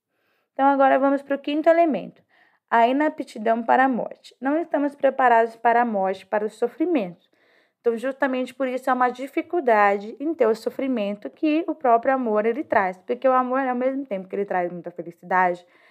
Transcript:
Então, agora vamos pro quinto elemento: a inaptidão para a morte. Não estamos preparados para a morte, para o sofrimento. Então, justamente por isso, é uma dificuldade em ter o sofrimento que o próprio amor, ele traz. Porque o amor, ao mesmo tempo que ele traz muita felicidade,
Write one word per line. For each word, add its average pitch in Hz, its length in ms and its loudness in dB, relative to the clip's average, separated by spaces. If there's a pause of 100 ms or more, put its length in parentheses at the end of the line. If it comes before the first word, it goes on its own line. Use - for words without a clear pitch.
(520)
Então, 269 140 0
agora 269 320 4
vamos 277 240 0
pro 277 160 -4
quinto 294 300 -2
elemento: 330 520 0 (480)
a 233 180 4
inaptidão 247 760 -2
para 247 220 4
a 269 40 2
morte. - 520 -6
Não 285 200 -2
estamos 294 340 -4
preparados 240 640 2
para 233 260 2
a - 20 2
morte, 196 420 -2
para 214 180 -2
o 214 60 -4
sofrimento. 240 760 -4 (540)
Então, 233 160 -2
justamente 262 560 -4
por 269 140 -4
isso, 254 240 -4
é - 20 2
uma 247 160 0
dificuldade 240 1080 0
em 311 160 -4
ter 254 120 2
o 226 80 2
sofrimento 220 760 -6
que 311 380 -2
o 320 60 -6
próprio 240 400 2
amor, 220 300 -2
ele 233 200 -4
traz. 185 340 -2
Porque 247 300 -2
o 262 40 4
amor, 254 280 0
ao 254 160 -2
mesmo 269 280 -2
tempo 190 220 -8
que 185 80 -12
ele 196 100 -4
traz 180 280 -4
muita 175 180 -12
felicidade, 180 760 -2 (260)